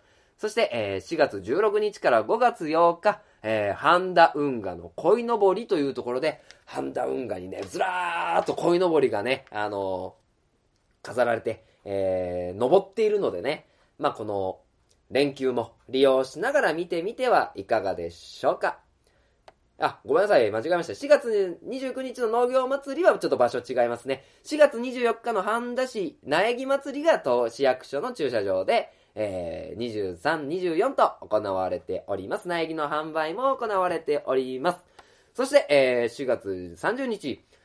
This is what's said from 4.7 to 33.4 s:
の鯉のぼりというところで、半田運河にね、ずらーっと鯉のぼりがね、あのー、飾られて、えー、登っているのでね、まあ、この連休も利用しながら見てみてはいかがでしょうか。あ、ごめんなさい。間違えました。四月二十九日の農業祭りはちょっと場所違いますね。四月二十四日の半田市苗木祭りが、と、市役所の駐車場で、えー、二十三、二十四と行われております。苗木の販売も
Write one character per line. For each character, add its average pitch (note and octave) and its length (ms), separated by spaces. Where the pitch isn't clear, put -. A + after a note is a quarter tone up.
の E2+ 200
鯉 G#3+ 280
の A#3 140
ぼ G3 160
り F#3+ 120
と F3 120
い C#3+ 100
う C3+ 60
と A#2 100
こ A#2+ 80
ろ B2+ 80
で、 D3+ 220
半 C3+ 280
田 B2+ 120
運 C3 220
河 G2 120
に F2+ 80
ね、 F#2+ 160
ず - 160
ら F3 580
ー - 40
っ - 40
と - 80
鯉 F3 240
の F3+ 120
ぼ D#3+ 100
り C3 100
が G#2 140
ね、 B2+ 260
あ G#2 200
の F#2+ 460
ー、 - 60
飾 A#2 180
ら A#2 80
れ A2 80
て、 A2 220
え F#2 680
ー、 G2 60
登 D3 260
っ - 80
て A3 120
い G#3+ 40
る G#3 100
の C#3+ 120
で F2+ 100
ね、 C3+ 240
ま C#3+ 120
あ、 - 20
こ A2 140
の G2 340
連 C#3 220
休 C3 160
も A#2 240
利 C3 120
用 C3 220
し C#3 160
な A#3 120
が C#4+ 100
ら F#3 120
見 F3 140
て E3+ 160
み G#3+ 100
て B3+ 160
は E3 260
い G2 100
か A2 160
が F#2 140
で E2+ 140
し - 360
ょ D#3 80
う - 60
か。 - 200
あ、 - 260
ご A#2+ 100
め F3 60
ん - 20
な G#3 40
さ F#3+ 120
い。 A2+ 100
間 G#2+ 100
違 A#2 60
え D#3+ 120
ま - 60
し - 40
た。 G#2+ 80
四 C#4 120
月 G#3+ 540
二 C4 180
十 C4 140
九 C4 100
日 B3+ 160
の A#3+ 80
農 A#3+ 220
業 C4 180
祭 C#4 300
り E4+ 60
は C#4+ 140
ち - 80
ょ - 20
っ - 20
と C3+ 80
場 A#2+ 120
所 B2 100
違 B2 140
い A#2+ 40
ま A#2+ 80
す - 100
ね。 C3 160
四 D4+ 140
月 C#4+ 220
二 B3+ 120
十 B3 100
四 A#3 140
日 A#3 180
の G3 80
半 A#3 340
田 B3+ 120
市 G3+ 360
苗 G3 320
木 C4 100
祭 C#4 340
り D4 60
が、 D#4+ 140
と、 B2 300
市 C3+ 140
役 B2+ 220
所 C#3 160
の C3 120
駐 C#3+ 160
車 A2+ 140
場 F#2+ 220
で、 A3 260
え E2+ 600
ー、 F#2+ 40
二 A#2 120
十 G2 260
三、 D3+ 300
二 E3+ 120
十 F3+ 160
四 B3+ 200
と A3+ 160
行 G#2 200
わ F#2+ 280
れ F2+ 100
て F#2 280
お G2+ 80
り F#2+ 120
ま D#3+ 100
す。 - 100
苗 E3+ 200
木 D#3+ 60
の D3+ 160
販 D#3 220
売 D#3 220
も C4 220